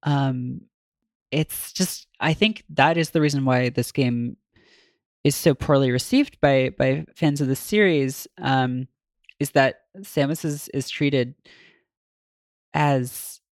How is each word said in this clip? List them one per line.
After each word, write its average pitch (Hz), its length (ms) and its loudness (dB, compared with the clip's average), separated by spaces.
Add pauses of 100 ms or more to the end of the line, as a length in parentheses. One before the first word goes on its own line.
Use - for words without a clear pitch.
Um, 135 580 -2 (680)
it's - 400 -4
just, - 360 -6 (120)
I 160 140 0
think 214 360 -2
that 156 280 2
is 160 140 -2
the 160 100 2
reason 139 240 0
why 127 240 2
this 123 220 -4
game 120 460 -2 (880)
is 143 120 2
so 156 180 2
poorly 135 380 2
received 254 500 0
by, 135 360 4
by 135 280 0 (100)
fans 143 260 0
of 139 60 0
the 135 80 0
series, 160 720 0 (100)
um, 131 500 0 (520)
is 143 120 -2
that 135 300 2 (180)
Samus 143 440 -4
is, 147 260 -6
is - 200 -6
treated 139 460 -2 (1400)
as 139 680 -2 (120)